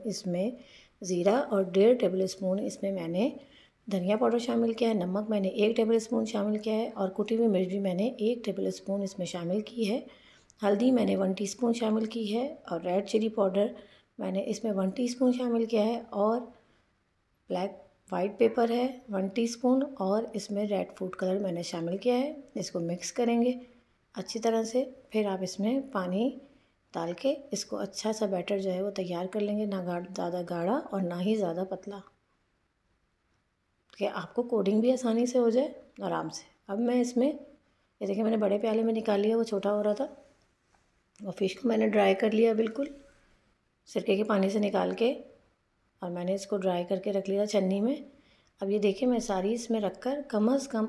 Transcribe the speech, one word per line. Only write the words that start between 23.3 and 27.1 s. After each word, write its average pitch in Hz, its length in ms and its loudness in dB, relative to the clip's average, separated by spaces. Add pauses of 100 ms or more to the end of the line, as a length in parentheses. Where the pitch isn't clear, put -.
अच्छी 226 240 -8
तरह 226 260 2
से। 247 180 0 (300)
फिर 214 140 2
आप 190 160 -2
इसमें 220 480 -2
पानी 196 380 0 (640)
डाल 170 200 -4